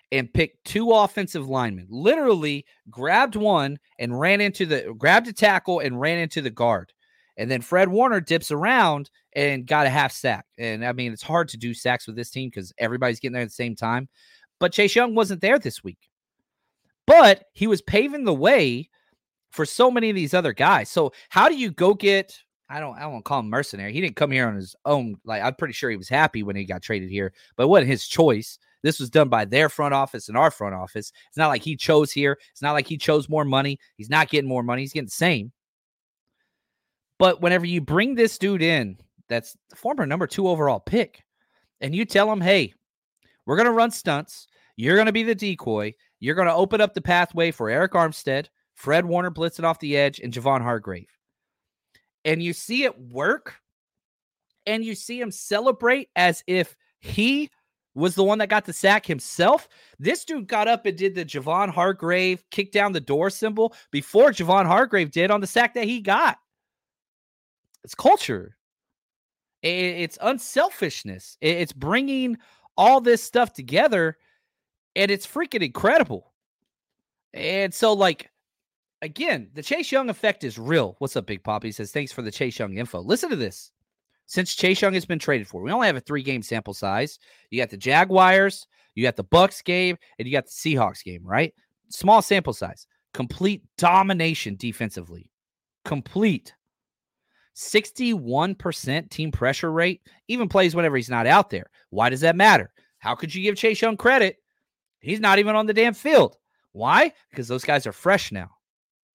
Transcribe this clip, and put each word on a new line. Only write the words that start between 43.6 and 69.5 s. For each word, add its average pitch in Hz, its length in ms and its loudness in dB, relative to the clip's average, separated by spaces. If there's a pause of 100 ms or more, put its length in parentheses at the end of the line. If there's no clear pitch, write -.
run 226 200 2
stunts. - 560 -6 (280)
You're 147 220 4
gonna 220 140 4
be 226 120 0
the 226 120 0
decoy. 117 580 -4 (260)
You're 139 160 -2
gonna 170 200 2
open 196 260 2
up 208 140 2
the 185 60 -6
pathway 170 500 0
for 113 180 -4
Eric 160 220 0
Armstead, 151 560 -2 (260)
Fred 160 320 0
Warner 175 240 -2
blitzing 165 360 -4
off 165 140 0
the 143 180 -2
edge, 139 220 0
and 120 140 -10
Javon 127 280 0
Hargrave." 101 500 -6 (1120)
And 160 160 -2
you 170 120 -6
see 254 320 -4
it - 140 -4
work, 135 640 -6 (1040)
and 220 180 -4
you 226 120 -8
see 240 260 -12
him 226 100 -8
celebrate 240 840 0
as 175 320 2
if 180 280 -2 (240)
he 269 500 -2 (460)
was 170 200 -2
the 190 80 2
one 208 140 2
that 208 120 -2
got 214 160 0
the 175 80 -10
sack 202 320 2
himself. 175 640 0 (300)
This 277 260 -4
dude 277 240 -8
got 214 200 -2
up 233 180 0
and 185 120 -2
did 190 180 -2
the 175 100 -6
Javon 156 440 -2
Hargrave 180 800 0
kick 202 200 -6
down 202 220 2
the 165 60 -2
door 147 300 0
symbol 220 460 -2 (160)
before 214 400 4
Javon 185 340 2
Hargrave 185 460 2
did 180 200 2
on 208 100 2
the 190 60 -4
sack 233 260 0
that 233 120 -4
he 233 140 -4
got. 196 380 0 (1500)
It's - 120 -20
culture. 110 640 0 (1080)